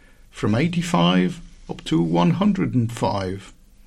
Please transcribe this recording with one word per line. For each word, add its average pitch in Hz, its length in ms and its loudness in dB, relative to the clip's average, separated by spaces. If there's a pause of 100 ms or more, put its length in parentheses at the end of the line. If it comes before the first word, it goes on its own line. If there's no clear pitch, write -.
(300)
from - 240 -2
eighty-five 110 840 0 (280)
up - 160 -12
to 160 160 0
one 85 320 2
hundred 185 420 0
and 117 180 0
five. 98 600 -4 (340)